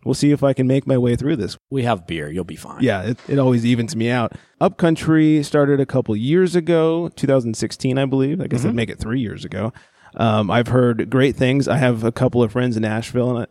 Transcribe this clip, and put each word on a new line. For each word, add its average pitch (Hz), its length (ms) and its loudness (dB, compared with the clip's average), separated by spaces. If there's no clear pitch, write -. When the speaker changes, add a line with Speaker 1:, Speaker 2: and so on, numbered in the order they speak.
Speaker 1:
we'll 131 120 -2
see 147 160 2
if 143 120 0
I 139 120 2
can 131 120 0
make 131 200 0
my 131 100 2
way 120 180 2
through 139 220 -2
this. 101 220 -6
Speaker 2:
We 135 140 -4
have 104 240 -2
beer. 76 240 -6
You'll 87 140 -6
be 82 120 -12
fine. - 260 -12
Speaker 1:
Yeah, 104 200 0
it, 113 160 -4
it 139 100 0
always 123 280 2
evens 120 280 0
me 113 140 -2
out. 120 240 -2
Upcountry 156 840 2
started 143 360 2
a 139 60 0
couple 117 320 -2
years 160 400 2
ago, 165 600 0
two - 100 -2
thousand 123 280 2
sixteen, 127 440 -4
I 139 80 0
believe. 135 340 0
I - 60 -4
guess 120 140 -2
Speaker 2:
Mm-hmm. 151 100 0
Speaker 1:
I'd 233 60 -2
make 113 120 -2
it - 100 -4
three 120 220 -4
years 92 240 -6
ago. 101 300 -6
Um, 107 340 2
I've 117 180 2
heard 120 420 2
great 131 260 2
things. 131 320 2
I 117 80 2
have 123 260 2
a 113 100 0
couple 123 300 2
of 110 100 0
friends 123 260 0
in 110 80 0
Asheville, 117 500 -2
and - 40 -4
I, 110 100 -6